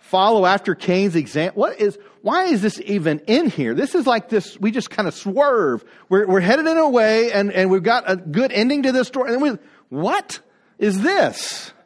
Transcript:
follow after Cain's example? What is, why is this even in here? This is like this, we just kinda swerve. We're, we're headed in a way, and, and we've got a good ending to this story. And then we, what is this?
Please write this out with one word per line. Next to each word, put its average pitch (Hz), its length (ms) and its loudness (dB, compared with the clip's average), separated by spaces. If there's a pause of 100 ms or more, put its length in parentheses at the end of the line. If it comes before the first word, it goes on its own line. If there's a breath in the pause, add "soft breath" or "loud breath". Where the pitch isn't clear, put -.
follow 196 460 2
after 190 280 2
Cain's 185 420 0
example? 165 440 -2
What 262 200 -2
is, 208 180 0 (240 loud breath)
why 320 220 0
is 277 180 0
this 208 220 -2
even 165 420 -2
in 269 240 2
here? 123 240 -2
This 262 220 -2
is 269 100 0
like 233 220 0
this, - 320 -2
we 208 100 0
just 226 200 -6
kinda 190 200 -4
swerve. 196 760 0 (240 loud breath)
We're, 196 180 2
we're 190 140 2
headed 262 280 2
in 320 80 0
a 320 120 2
way, 226 440 2
and, 202 200 0
and 190 160 2
we've 190 140 2
got 226 240 0
a 185 80 0
good 180 380 -2
ending 254 320 0
to 262 80 2
this 254 160 0
story. 254 240 -4
And 254 100 0
then 294 120 0
we, - 40 -12 (300 soft breath)
what 165 500 -4 (400 soft breath)
is 196 220 0
this? 269 720 -2 (140)